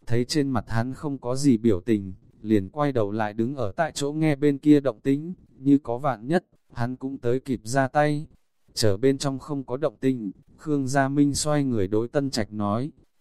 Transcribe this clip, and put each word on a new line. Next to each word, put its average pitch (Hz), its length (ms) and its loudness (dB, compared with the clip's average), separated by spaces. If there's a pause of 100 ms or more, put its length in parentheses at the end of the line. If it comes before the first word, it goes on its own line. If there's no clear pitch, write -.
thấy 120 180 2
trên 139 260 0
mặt 120 180 -2
hắn 117 260 -2
không 139 240 -8
có 123 180 -4
gì 139 220 4
biểu 104 220 2
tình, 98 340 -2 (280)
liền 107 260 2
quay 147 240 -2
đầu 107 180 0
lại 107 220 -4
đứng 117 240 -4
ở 107 200 -4
tại 160 180 -2
chỗ 143 180 -4
nghe 156 240 0
bên 143 220 0
kia 147 220 6
động 123 200 -4
tĩnh, 151 340 -2 (240)
như 139 200 4
có 120 200 -4
vạn 123 280 -4
nhất, 170 200 -2 (260)
hắn 123 240 -4
cũng 135 220 -8
tới 123 220 0
kịp 120 240 -4
ra 131 240 2
tay. 151 380 0 (480)
Chờ 101 220 2
bên 135 220 2
trong 135 200 -4
không 139 260 -8
có 120 120 -8
động 139 240 -4
tĩnh, 123 300 -2 (260)
Khương 143 320 -2
Gia 135 200 2
Minh 143 260 2
xoay 147 300 0
người 110 240 0
đối 113 200 0
Tân 139 220 -2
Trạch 107 220 -4
nói, 107 400 -2 (280)